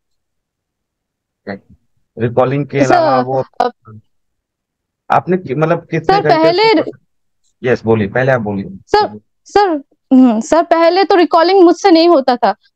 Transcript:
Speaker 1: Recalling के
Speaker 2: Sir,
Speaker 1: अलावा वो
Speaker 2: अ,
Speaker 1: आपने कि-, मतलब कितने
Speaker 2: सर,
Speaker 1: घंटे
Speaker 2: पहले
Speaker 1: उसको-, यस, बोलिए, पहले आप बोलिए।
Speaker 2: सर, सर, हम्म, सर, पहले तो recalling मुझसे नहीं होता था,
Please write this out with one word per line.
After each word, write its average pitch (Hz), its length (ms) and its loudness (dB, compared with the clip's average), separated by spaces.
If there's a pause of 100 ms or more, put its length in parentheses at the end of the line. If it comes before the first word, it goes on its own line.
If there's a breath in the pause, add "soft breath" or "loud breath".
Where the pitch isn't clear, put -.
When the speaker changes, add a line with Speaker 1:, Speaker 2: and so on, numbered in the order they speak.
(2250)
Speaker 1:
Recalling 131 460 -2
के 139 200 -2
Speaker 2:
Sir, - 80 0
Speaker 1:
अलावा 311 280 0
वो 226 220 -4 (180)
Speaker 2:
अ, 240 80 -2 (1400)
Speaker 1:
आपने 156 260 -2
कि-, 131 200 -8
मतलब 160 340 -2
कितने - 240 -2
Speaker 2:
सर, 403 60 -2
Speaker 1:
घंटे 320 220 0
Speaker 2:
पहले 381 300 2
Speaker 1:
उसको-, - 220 -2 (680)
यस, 123 200 -2
बोलिए, 107 240 0
पहले 127 240 -2
आप 127 100 0
बोलिए। 101 240 -8 (220)
Speaker 2:
सर, 208 320 -2 (260)
सर, 349 380 -2 (300)
हम्म, 254 260 4
सर, 311 240 0
पहले 339 400 2
तो 403 120 2
recalling 359 480 2
मुझसे 349 280 4
नहीं 330 180 4
होता 269 260 2
था, 214 200 -2 (200)